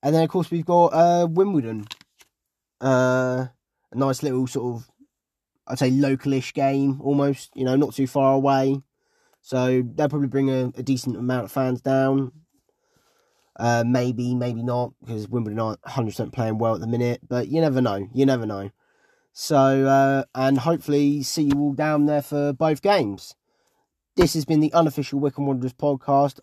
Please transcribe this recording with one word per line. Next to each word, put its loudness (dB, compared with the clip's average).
and 2
then, 4
of 0
course, -2
we've -4
got, 4
uh, 4
Wimbledon. 0
Uh, 0
a -10
nice -2
little -2
sort -6
of, -16
I'd -6
say, 2
local-ish 0
game, 0
almost, 0
you -2
know, 2
not 2
too 0
far 2
away. 2
So 0
they'll -2
probably -2
bring 0
a, 0
a -10
decent -2
amount -4
of -16
fans -2
down. 0
Uh, 0
maybe, 0
maybe -4
not, -4
because -10
Wimbledon -4
aren't -6
hundred -6
percent -8
playing -4
well 0
at -8
the -10
minute. -4
But -4
you 0
never 2
know. -2
You 2
never 2
know. -8
So, 2
uh, 4
and 0
hopefully 0
see -4
you 2
all 0
down 0
there 2
for -2
both 0
games. 0
This 4
has -2
been 4
the 2
unofficial 0
Wycombe -2
Wanderers -4
podcast. 0